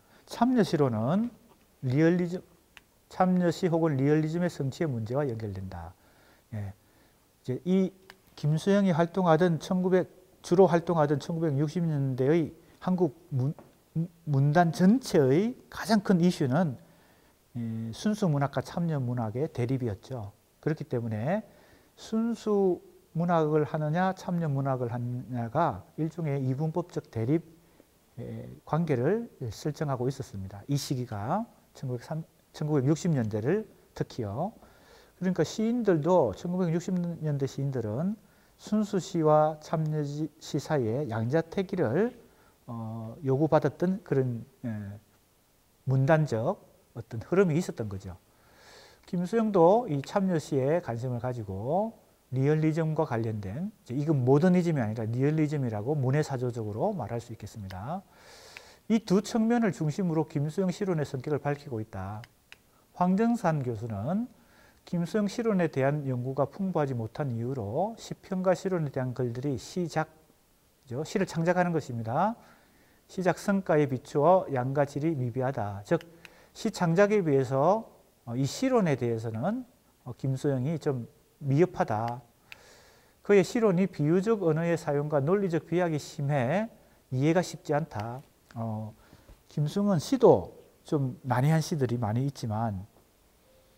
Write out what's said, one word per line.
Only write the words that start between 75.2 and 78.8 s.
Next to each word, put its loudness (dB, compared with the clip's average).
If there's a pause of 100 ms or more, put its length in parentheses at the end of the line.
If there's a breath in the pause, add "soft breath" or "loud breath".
즉, 2 (540 loud breath)
시 -4
창작에 2
비해서, 2 (360)
어, -8
이 0
실론에 0